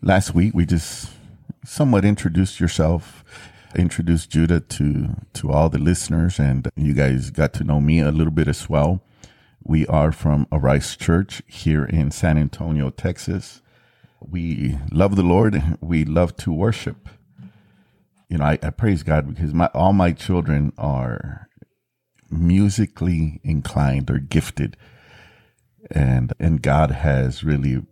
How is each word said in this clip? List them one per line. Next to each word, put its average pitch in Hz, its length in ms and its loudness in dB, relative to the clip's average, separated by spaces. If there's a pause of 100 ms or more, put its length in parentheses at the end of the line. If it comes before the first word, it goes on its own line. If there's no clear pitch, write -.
last 92 320 2
week, 95 180 2
we 85 120 2
just - 440 -2 (560)
somewhat 117 400 2
introduced 95 540 0
yourself, 82 640 0 (520)
introduced 85 540 0
Judah 82 300 2
to, 71 560 -4 (180)
to 69 180 -6
all 78 180 4
the 73 100 -2
listeners, 82 580 0
and 65 380 0
you 73 180 0
guys 67 380 0
got 73 220 -2
to - 100 -6
know 73 180 0
me 78 180 2
a 73 120 2
little 78 200 0
bit 76 160 0
as - 220 -6
well. 78 320 0 (640)
We 78 240 0
are 78 240 2
from 73 400 0
Arise 69 440 0
Church - 520 -2
here 76 360 -2
in 73 280 0
San 78 260 0
Antonio, 76 540 -2
Texas. - 720 -8 (560)
We 73 580 -6 (140)
love 98 240 2
the 95 80 4
Lord. 87 580 2
We 80 240 0
love 85 320 0
to 85 160 -4
worship. - 560 -4 (1160)
You 82 100 -4
know, 73 80 0
I, 76 160 2
I 76 80 -4
praise 98 320 0
God 76 320 0
because 76 180 -4
my, 82 220 2
all 92 200 2
my 90 180 4
children 76 640 -2
are 64 720 -6 (800)
musically 85 1120 0
inclined 69 680 0
or 69 80 0
gifted, 69 580 -2 (1120)
and, 64 500 0
and 80 220 2
God 71 300 2
has 67 520 0
really 69 380 0 (100)